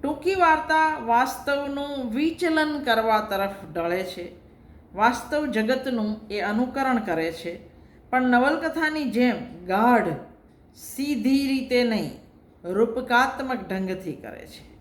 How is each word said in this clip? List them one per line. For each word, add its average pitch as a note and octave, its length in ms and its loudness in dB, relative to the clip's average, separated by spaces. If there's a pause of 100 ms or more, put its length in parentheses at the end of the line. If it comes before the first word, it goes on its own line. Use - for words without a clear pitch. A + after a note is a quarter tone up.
ટૂંકી D4 320 -2
વાર્તા D#4 720 2
વાસ્તવનું C#4 1040 -2
વિચલન D#4 720 0
કરવા A3 360 2
તરફ G3 360 -2 (160)
ઢળે F3 320 -2
છે, F3+ 280 -12 (600)
વાસ્તવ B3 520 2
જગતનું A3 840 -2
એ G#3 100 -4
અનુકરણ B3 580 0
કરે E3 340 -2
છે, E3+ 360 -12 (420)
પણ B3+ 120 2
નવલકથાની D4+ 800 2
જેમ A3+ 640 0
ગાઢ, G#3 420 4 (680)
સીધી C4+ 680 0
રીતે B3+ 380 2
નહીં, F#3+ 260 0 (540)
રૂપકાત્મક A#3+ 1040 0
ઢંગથી F#3 440 -4
કરે - 340 -14
છે. - 160 -20 (180)